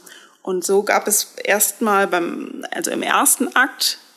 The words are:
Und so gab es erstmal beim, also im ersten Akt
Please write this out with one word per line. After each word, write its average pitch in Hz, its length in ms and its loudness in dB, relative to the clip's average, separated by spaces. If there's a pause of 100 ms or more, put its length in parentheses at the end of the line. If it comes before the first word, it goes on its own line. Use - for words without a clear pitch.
(420)
Und 185 220 -2
so 202 200 2
gab 202 240 2
es - 260 -2 (100)
erstmal 202 640 2
beim, 175 640 -4
also - 200 -4
im - 100 -4
ersten 269 540 2
Akt - 440 0 (180)